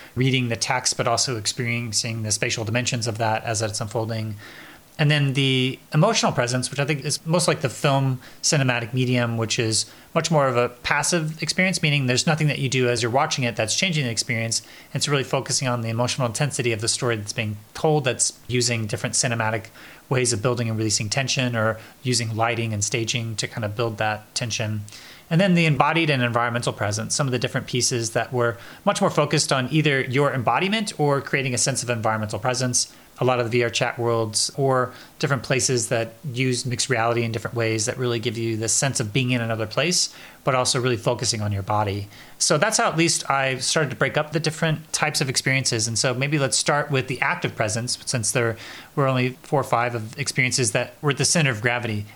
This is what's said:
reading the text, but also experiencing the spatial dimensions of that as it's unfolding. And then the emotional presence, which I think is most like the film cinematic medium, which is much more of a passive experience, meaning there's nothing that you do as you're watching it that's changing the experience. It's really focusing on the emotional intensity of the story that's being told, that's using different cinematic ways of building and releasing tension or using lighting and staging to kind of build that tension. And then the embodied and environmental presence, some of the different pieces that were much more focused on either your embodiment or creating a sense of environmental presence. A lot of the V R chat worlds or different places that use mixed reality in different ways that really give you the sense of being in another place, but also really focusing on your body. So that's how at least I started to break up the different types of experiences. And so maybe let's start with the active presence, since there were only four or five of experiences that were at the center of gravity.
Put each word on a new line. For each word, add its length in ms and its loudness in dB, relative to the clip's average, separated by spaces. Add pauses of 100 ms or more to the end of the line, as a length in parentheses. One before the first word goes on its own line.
(160)
reading 340 2
the 60 0
text, 420 -2
but 100 0
also 300 0
experiencing 840 -4
the 80 -2
spatial 340 -2
dimensions 400 0
of 140 -4
that 240 0
as 180 -2
it's 180 -2
unfolding. 580 -4 (600)
And 140 4
then 220 2
the 440 2 (160)
emotional 380 4
presence, 400 0
which 80 -4
I 60 2
think 180 -2
is 220 -4
most 240 2
like 100 0
the 100 -2
film 520 2 (200)
cinematic 520 2
medium, 420 2
which 240 0
is 260 0 (280)
much 180 0
more 160 6
of 80 2
a 140 4
passive 720 0
experience, 400 0
meaning 240 2
there's 180 2
nothing 220 2
that 120 0
you 100 0
do 180 4
as 160 2
you're 80 0
watching 320 2
it 140 -2
that's 180 0
changing 300 0
the 40 -2
experience. 520 -2 (320)
It's 160 -2
really 160 2
focusing 420 -2
on 140 0
the 80 -2
emotional 380 0
intensity 440 0
of 80 -2
the 80 -2
story 300 0
that's 160 -8
being 240 -4 (160)
told, 320 2
that's 420 0
using 400 0
different 280 -4
cinematic 500 0 (420)
ways 240 2
of 100 -2
building 280 0
and 80 -2
releasing 320 0
tension 480 0
or 200 2 (240)
using 320 0
lighting 380 0
and 100 -2
staging 540 -2
to 140 -4
kind 160 -6
of 100 -4
build 220 -2
that 360 -2
tension. 500 -4 (460)
And 120 6
then 140 6
the 100 6
embodied 440 2
and 140 0
environmental 480 0
presence, 440 -4
some 120 -2
of 60 -2
the 60 -2
different 280 -4
pieces 440 -2
that 200 -4
were 260 0 (280)
much 160 0
more 80 4
focused 420 2
on 200 0
either 300 4
your 300 2
embodiment 640 0
or 220 2
creating 340 -2
a 40 0
sense 260 0
of 60 -4
environmental 500 0
presence. 560 0 (220)
A 60 -2
lot 160 4
of 60 2
the 140 2
V 40 4
R 60 2
chat 280 -2
worlds 600 0
or 360 2 (260)
different 220 0
places 460 0
that 280 -2 (180)
use 320 0
mixed 240 -2
reality 340 2
in 80 -2
different 240 -6
ways 300 0
that 120 -2
really 220 0
give 180 -2
you 200 -2
the 100 -2
sense 320 0
of 140 -2
being 180 2
in 80 2
another 260 -2
place, 480 0 (300)
but 100 2
also 280 2
really 160 2
focusing 440 0
on 120 0
your 100 -2
body. 460 0 (300)
So 180 4
that's 200 2
how 120 2
at 80 -2
least 340 2
I 280 0
started 320 0
to 40 -6
break 220 0
up 160 -2
the 80 0
different 500 -2
types 300 0
of 80 0
experiences. 580 0
And 100 -4
so 160 0
maybe 240 0
let's 200 2
start 340 0
with 160 0
the 140 -4
active 340 -2
presence, 500 -2
since 280 -2
there 240 0 (400)
were 100 2
only 220 2 (140)
four 180 0
or 20 -4
five 320 0
of 240 -8
experiences 540 0
that 280 -2
were 100 2
at 60 0
the 60 0
center 280 2
of 100 -4
gravity. 440 -2 (100)